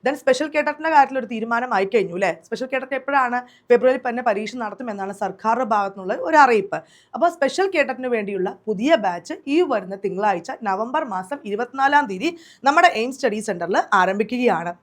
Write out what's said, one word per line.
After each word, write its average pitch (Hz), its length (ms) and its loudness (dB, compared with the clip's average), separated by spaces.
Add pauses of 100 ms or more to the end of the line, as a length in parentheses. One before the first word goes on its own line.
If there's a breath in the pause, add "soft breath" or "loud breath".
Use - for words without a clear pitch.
Then 277 180 2
സ്പെഷ്യൽ 277 340 2
കേട്ടറ്റിന്റെ 302 400 -2
കാര്യത്തിൽ 269 260 4
ഒരു 208 120 -10
തീരുമാനം 233 440 -2
ആയി 196 160 0
കഴിഞ്ഞു 185 260 0
അല്ലേ? 185 120 2 (160)
സ്പെഷ്യൽ 247 260 -6
കേട്ടറ്റ് 262 260 -4
എപ്പോഴാണ്? 262 400 0 (300 loud breath)
ഫെബ്രുവരിയിൽ 254 380 4
തന്നെ 240 220 -4
പരീക്ഷ 208 340 -4
നടത്തുമെന്നാണ് 202 580 -8
സർക്കാരിന്റെ 220 540 -2
ഭാഗത്തുനിന്നുള്ള 196 380 -4 (140)
ഒരു 311 160 6
അറിയിപ്പ്. 220 360 0 (340 soft breath)
അപ്പോൾ 302 200 0
സ്പെഷ്യൽ 311 400 -2
കേട്ടറ്റിന് 254 400 -2
വേണ്ടിയുള്ള 196 340 -2 (180)
പുതിയ 214 280 2 (100)
ബാച്ച് 175 300 -4 (200)
ഈ - 20 4 (160)
വരുന്ന 196 320 -4
തിങ്കളാഴ്ച 196 460 -2 (180)
നവംബർ 233 340 -2 (120)
മാസം 185 260 -8 (100)
ഇരുപത്തിനാലാം 269 640 2
തീയതി 214 180 -2 (380 loud breath)
നമ്മുടെ 339 220 6 (100)
എയിം 247 180 -4
സ്റ്റഡി 220 300 0
സെന്ററിൽ 175 300 0 (220)
ആരംഭിക്കുകയാണ്. 196 720 0 (100)